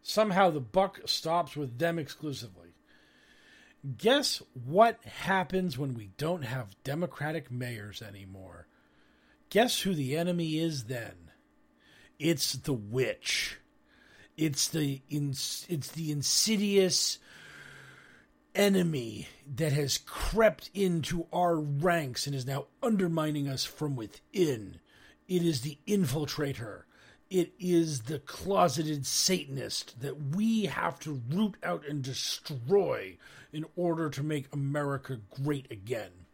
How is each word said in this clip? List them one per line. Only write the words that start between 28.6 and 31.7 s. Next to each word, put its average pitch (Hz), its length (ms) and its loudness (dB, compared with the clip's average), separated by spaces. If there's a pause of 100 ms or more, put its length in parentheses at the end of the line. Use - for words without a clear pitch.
Satanist 139 960 -2
that 143 340 -4
we 220 300 2
have - 340 -2
to 139 300 -6
root 190 340 2
out 160 240 -4